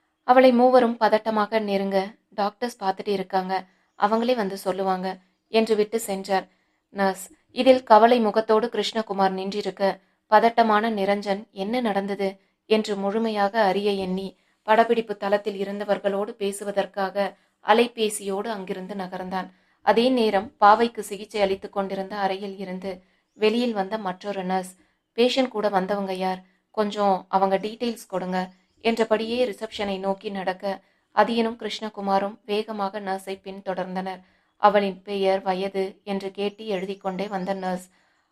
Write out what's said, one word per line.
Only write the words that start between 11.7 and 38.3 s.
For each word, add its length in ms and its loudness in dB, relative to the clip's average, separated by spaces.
நடந்தது 480 -2
என்று 260 2
முழுமையாக 640 0
அறிய 360 2
எண்ணி 300 -4
படப்பிடிப்பு 480 2
தளத்தில் 440 -2
இருந்தவர்களோடு 720 -4
பேசுவதற்காக 840 -4
அலைபேசியோடு 840 0
அங்கிருந்து 460 -8
நகர்ந்தான். 540 -8
அதே 240 4
நேரம் 380 2
பாவைக்கு 440 6
சிகிச்சை 380 -8
அளித்துக் 320 -2
கொண்டிருந்த 460 -6
அறையில் 400 -4
இருந்து 320 -8
வெளியில் 360 0
வந்த 240 -4
மற்றொரு 460 -6
நர்ஸ், 280 -4
"பேஷண்ட் 360 2
கூட 140 -2
வந்தவங்க 460 0
யார்? 260 -4
கொஞ்சம் 420 2
அவங்க 280 2
டீட்டெயில்ஸ் 540 -6
கொடுங்க" 280 -4
என்றபடியே 600 0
ரிசப்ஷனை 540 -6
நோக்கி 320 -4
நடக்க, 340 -6
அதியனும் 400 2
கிருஷ்ணகுமாரும் 880 -4
வேகமாக 560 -4
நர்ஸை 360 -8
பின்தொடர்ந்தனர். 840 -8
அவளின் 400 4
பெயர், 400 0
வயது 420 -4
என்று 260 -6
கேட்டு 360 -8
எழுதி 300 -6
கொண்டே 300 -6
வந்த 280 -6
நர்ஸ், 320 -6